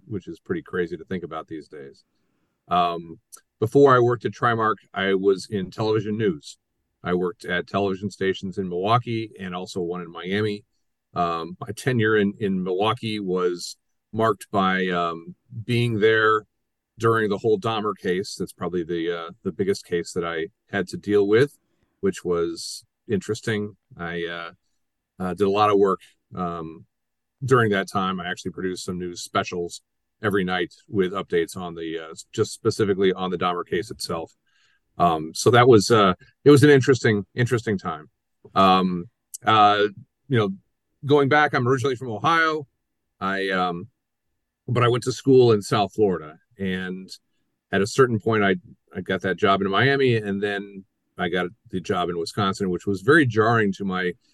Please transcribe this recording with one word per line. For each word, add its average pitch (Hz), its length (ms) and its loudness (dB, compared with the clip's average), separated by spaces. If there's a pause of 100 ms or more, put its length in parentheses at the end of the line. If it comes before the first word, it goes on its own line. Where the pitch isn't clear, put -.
which 104 220 -10
is - 120 -14
pretty 82 220 -8
crazy 87 360 -6
to 78 80 -18
think 90 180 -8
about 78 220 -12
these 76 220 -16
days. 69 360 -20 (640)
Um, 85 520 -2 (380)
before 135 380 6
I 123 40 6
worked 120 260 0
at 104 60 -6
Trimark, 113 420 0 (180)
I 98 220 0
was 95 340 2
in 92 220 -6
television 107 480 -2
news. 92 400 -2 (440)
I 87 120 -2
worked 90 320 -4
at 87 200 -4
television 98 440 -4
stations 95 480 -4
in 95 100 -4
Milwaukee 113 600 -2 (100)
and 90 140 -8
also 92 260 -8
one 87 220 -6
in 85 80 -14
Miami. 101 540 -4 (500)
Um, 85 440 -4
my - 160 -14
tenure 110 440 2
in, 101 200 2
in 95 240 -2
Milwaukee 107 560 -2
was 90 580 -4 (360)
marked 110 380 0
by, 92 380 0
um, 85 480 -4 (280)
being 120 360 -2
there 110 440 4 (540)
during 110 320 2
the 98 80 -2
whole 107 200 2
Dahmer 107 380 -4
case. 92 420 -4
That's 90 140 -8
probably 87 300 -6
the, 82 280 -4
uh, 85 200 -8 (120)
the 95 100 -6
biggest 98 340 -4
case 87 260 -6
that 87 120 -4
I 82 240 -6 (220)
had 95 180 -4
to 92 100 -10
deal 101 280 2
with, 117 300 2 (440)
which - 240 -2
was 85 600 -6 (240)
interesting. 104 680 -4 (200)
I, 85 300 -8
uh, 85 240 -10 (680)
uh, 92 140 -4
did 98 140 0
a 98 40 2
lot 104 200 4
of 101 80 6
work, 98 220 4 (340)
um, 85 500 -8 (580)
during 123 280 4
that 98 180 0
time. 95 320 -4
I 90 80 -8
actually 90 220 -8
produced 92 340 -8
some 90 140 -8
news 87 240 -10
specials 90 580 -6 (420)
every 101 200 0
night 90 300 -2 (160)
with 95 240 0
updates 92 460 -2
on 87 160 -10
the, 82 240 -8
uh, 80 160 -14 (180)
just 104 180 -2
specifically 98 600 0
on 92 180 -4
the 90 60 -6
Dahmer 87 300 -4
case 85 240 -4
itself. 80 420 -10 (640)
Um, 80 380 0
so - 160 2
that 123 180 8
was, 110 220 8
uh, 101 240 4 (280)
it 139 80 6
was 143 120 8
an 147 80 10
interesting, 123 640 4
interesting 117 420 -2
time. 78 320 -8 (460)
Um, 92 560 2 (340)
uh, 104 440 4 (420)
you 127 80 2
know, 98 140 0 (520)
going 143 240 4
back, 147 240 4
I'm 127 160 0
originally 131 280 0
from 127 120 -12
Ohio. 156 580 0 (540)
I, 95 300 -4
um, 90 380 -2 (800)
but 123 160 0
I 120 60 4
went 120 160 0
to 131 80 -4
school 127 400 6
in 104 80 2
South 101 340 -2
Florida, 82 440 -2 (200)
and 92 520 -6 (600)
at 98 120 2
a 104 40 0
certain 123 320 2
point, 110 240 2
I, 95 140 4 (400)
I 92 60 -8
got 95 180 -2
that 92 160 -2
job 98 240 2
in 101 100 -2
Miami, 127 460 2
and 101 260 -4
then 101 440 -6 (320)
I 90 100 -2
got 90 200 -2 (220)
the 92 100 -6
job 87 280 -2
in 87 100 -6
Wisconsin, 95 520 -2
which 87 160 -4
was 98 160 -2
very 147 240 4
jarring 110 480 2
to 101 100 -10
my, 90 300 -4 (180)